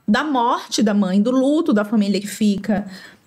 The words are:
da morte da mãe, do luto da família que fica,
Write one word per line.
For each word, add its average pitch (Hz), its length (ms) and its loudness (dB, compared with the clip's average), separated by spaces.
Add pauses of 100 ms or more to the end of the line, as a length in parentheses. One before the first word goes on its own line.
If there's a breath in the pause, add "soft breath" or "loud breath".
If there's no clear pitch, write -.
da 233 160 2
morte 277 580 -2
da 214 120 2
mãe, 196 280 2
do 233 100 0
luto 285 420 2
da 208 100 2
família 202 380 0
que 202 60 -10
fica, 202 640 -2 (380 loud breath)